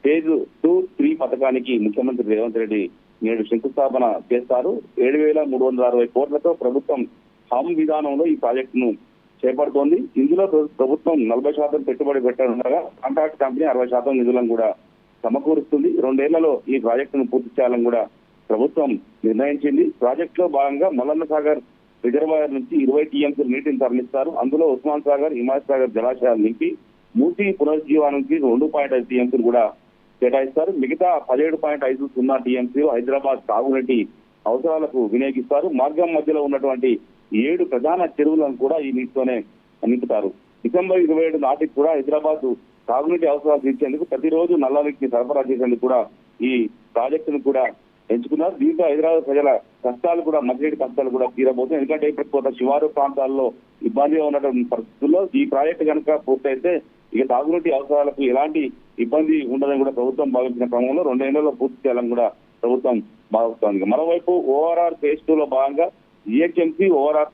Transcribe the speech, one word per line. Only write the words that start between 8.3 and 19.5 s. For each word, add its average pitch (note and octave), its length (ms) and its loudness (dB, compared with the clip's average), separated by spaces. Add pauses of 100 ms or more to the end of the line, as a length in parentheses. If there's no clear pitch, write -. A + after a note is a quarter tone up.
ప్రాజెక్టును B2+ 560 -2 (500)
చేపడుతోంది. C#3 540 2 (200)
ఇందులో D#3 300 2
ప్ర-, D3+ 220 2 (100)
ప్రభుత్వం C3+ 500 2
నలభై C3 240 0
శాతం D3 300 -2
పెట్టుబడి C#3 380 -2
పెట్టనుండగా, B2+ 600 0
కాంట్రాక్ట్ D#3 600 -4
కంపెనీ C3+ 240 0
అరవై B2+ 220 2
శాతం B2+ 320 0
నిధులను B2 300 2
కూడా A2+ 260 0 (500)
సమకూరుస్తుంది. C#3+ 760 0
రెండేళ్లలో C#3+ 680 2
ఈ C3 100 0
ప్రాజెక్టును B2 480 -2
పూర్తి B2 240 -2 (100)
చేయాలని B2 240 2
కూడా A#2+ 220 0 (440)
ప్రభుత్వం C3 480 0 (260)
నిర్ణయించింది. C#3 680 0